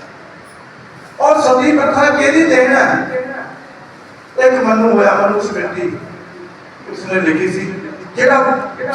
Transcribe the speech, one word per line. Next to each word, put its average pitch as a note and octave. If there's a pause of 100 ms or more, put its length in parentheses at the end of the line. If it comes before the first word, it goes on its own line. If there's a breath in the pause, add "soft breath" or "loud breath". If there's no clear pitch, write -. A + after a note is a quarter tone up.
(1200)
ਔਰ D4+
ਸਤੀ C4+
ਪ੍ਰਥਾ C#4+
ਕਿਹਦੀ C#4+
ਦੇਣ B3+
ਹੈ? - (1300)
ਇੱਕ B3+
ਮਨੂ A3
ਹੋਇਆ, -
ਮਨੂ G3+
ਸਮ੍ਰਿਤੀ F3 (920)
ਉਸਨੇ F#3
ਲਿਖੀ D#3+
ਸੀ, - (420)
ਜਿਹੜਾ C4 (360)